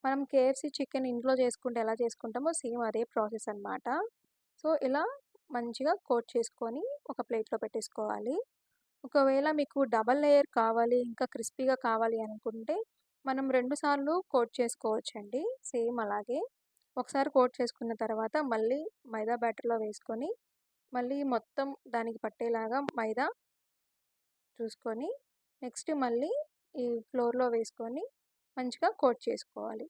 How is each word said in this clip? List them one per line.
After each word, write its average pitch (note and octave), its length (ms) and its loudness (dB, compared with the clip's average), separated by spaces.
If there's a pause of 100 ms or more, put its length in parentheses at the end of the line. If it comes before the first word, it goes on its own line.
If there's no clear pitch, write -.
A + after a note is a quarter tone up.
మనం C4+ 220 0
కేఎఫ్సీ C4+ 440 2
చికెన్ C4 380 -2
ఇంట్లో B3 280 0
చేసుకుంటే B3 460 0
ఎలా A3 140 2
చేసుకుంటామో A#3+ 580 -2
సేమ్ A#3+ 300 -4
అదే A3 220 0
ప్రాసెస్ G#3+ 440 -2
అన్నమాట. G3+ 380 -6 (760)
So D4+ 60 2 (120)
ఇలా C#4 220 2 (460)
మంచిగా B3+ 540 -2
కోట్ A#3 260 0
చేసుకొని A#3 540 -2 (260)
ఒక - 120 -6
ప్లేట్‌లో A3+ 380 -2
పెట్టేసుకోవాలి. G#3+ 760 -4 (680)
ఒకవేళ C#4 480 4
మీకు D4 360 0
డబల్ A#3 340 2
లేయర్ C#4+ 320 6
కావాలి, A#3 500 4
ఇంకా A#3+ 240 -2
క్రిస్పీగా C4 520 0
కావాలి A3+ 420 2
అనుకుంటే A3 560 -6 (480)
మనం C4+ 260 0
రెండు B3+ 240 2
సార్లు C#4+ 380 2 (160)
కోట్ A#3+ 260 2
చేసుకోవచ్చండి. A3+ 840 -2 (240)
సేమ్ A#3+ 340 -2
అలాగే G#3 400 -2 (580)
ఒకసారి C4+ 320 0
కోట్ B3+ 240 6
చేసుకున్న A#3 420 -4
తర్వాత A3 480 -2
మళ్ళీ A#3 340 2 (300)
మైదా A3 300 -2
బ్యాటర్‌లో A#3 400 0
వేసుకొని A3 520 -4 (640)
మళ్ళీ B3 300 -2
మొత్తం C4+ 440 0 (200)
దానికి A3+ 320 -2
పట్టేలాగా A3+ 600 -2 (140)
మైదా A3+ 340 -2 (1300)
చూసుకొని A#3 500 -6 (520)
నెక్స్ట్ B3+ 340 -8
మళ్ళీ B3+ 360 0 (440)
ఈ B3 120 -2 (160)
ఫ్లోర్‌లో B3 460 0
వేసుకొని A#3 540 -4 (540)
మంచిగా B3+ 400 0
కోట్ B3 240 4
చేసుకోవాలి. A3 680 -6